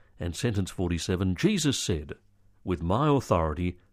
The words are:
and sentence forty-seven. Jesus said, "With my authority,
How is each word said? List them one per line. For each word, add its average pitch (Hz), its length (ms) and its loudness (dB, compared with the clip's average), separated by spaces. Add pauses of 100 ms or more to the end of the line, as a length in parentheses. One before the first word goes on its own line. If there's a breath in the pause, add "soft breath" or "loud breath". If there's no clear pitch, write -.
(200 soft breath)
and 87 160 -4
sentence 101 340 -2
forty-seven. 90 640 0
Jesus 151 440 2
said, 73 360 -4 (500)
"With 90 180 -2
my 107 260 2
authority, 87 680 0 (140)